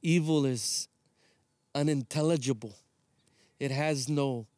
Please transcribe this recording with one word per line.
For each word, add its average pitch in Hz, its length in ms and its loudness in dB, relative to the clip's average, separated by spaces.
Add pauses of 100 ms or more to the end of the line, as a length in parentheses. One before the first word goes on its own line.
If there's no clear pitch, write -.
Evil 160 440 2
is 123 420 -4 (840)
unintelligible. 139 1000 0 (800)
It 139 120 -4
has 139 380 -2
no 139 380 0 (120)